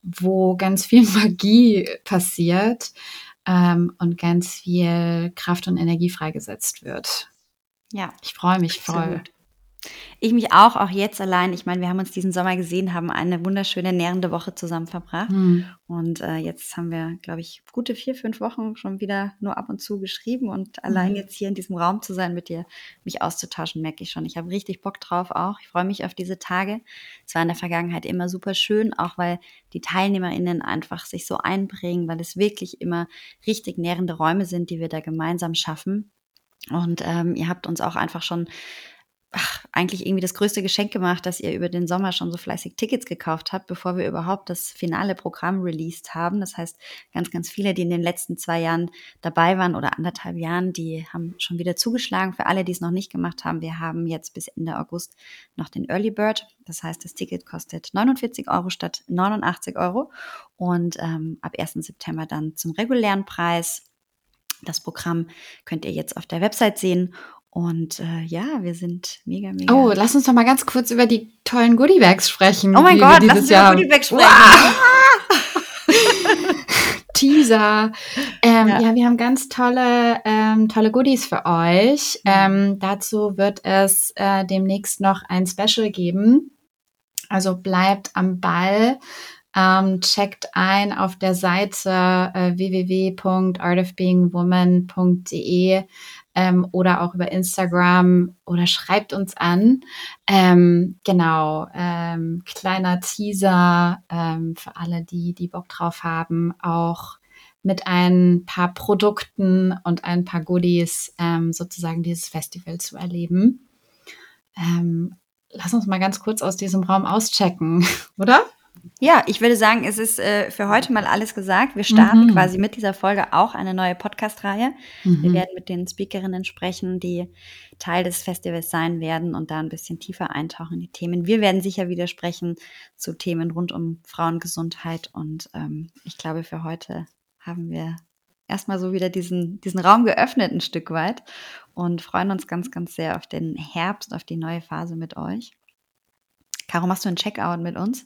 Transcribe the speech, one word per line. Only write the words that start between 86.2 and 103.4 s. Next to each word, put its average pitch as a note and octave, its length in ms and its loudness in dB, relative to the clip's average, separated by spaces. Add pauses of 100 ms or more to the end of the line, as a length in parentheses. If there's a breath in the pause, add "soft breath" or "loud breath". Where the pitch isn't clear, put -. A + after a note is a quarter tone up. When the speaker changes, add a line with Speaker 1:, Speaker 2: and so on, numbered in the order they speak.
Speaker 1:
Also F#3+ 280 0
bleibt F#3+ 580 0
am F#3 240 0
Ball. G3 600 2 (580 loud breath)
Ähm, F#3+ 440 2
checkt - 520 -2
ein G3 380 0
auf F#3 240 -4
der F#3+ 180 0
Seite, F#3+ 560 -2
äh, F#3 680 2
w F#3+ 140 -2
w F#3 180 0
w F#3+ 220 0
punkt F#3 500 0
art F3 180 2
of F3+ 160 -4
being F3+ 380 2
woman F3+ 540 4
punkt F3+ 440 0
d - 60 -6
e. F#3 500 0 (480 loud breath)
ähm, F3+ 360 2
oder F3+ 300 2
auch F3 140 -4
über F3+ 160 -4
Instagram F3+ 1040 4 (100)
oder F3 220 0
schreibt G3+ 460 -2
uns F#3+ 240 -6
an. G#3 440 4 (460 loud breath)
Ähm, F3+ 760 6
genau, D#3+ 720 0
ähm, E3+ 720 -6
kleiner F#3 540 -2
Teaser, F3+ 1120 2